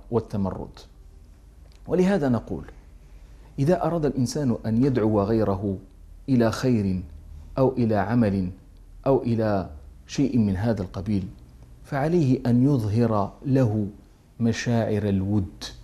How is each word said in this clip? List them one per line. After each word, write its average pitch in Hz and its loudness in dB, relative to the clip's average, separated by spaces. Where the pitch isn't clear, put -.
والتمرد. 101 -4
ولهذا 170 2
نقول: 98 -2
إذا 151 2
أراد 160 0
الإنسان 131 -2
أن 113 2
يدعو 110 2
غيره 98 0
إلى 117 4
خير 101 0
أو 131 4
إلى 110 0
عمل 98 2
أو 135 2
إلى 107 0
شيء 135 0
من 101 2
هذا 104 -2
القبيل، 95 -4
فعليه 147 0
أن 123 4
يظهر 110 2
له 113 2
مشاعر 110 0
الود 98 -2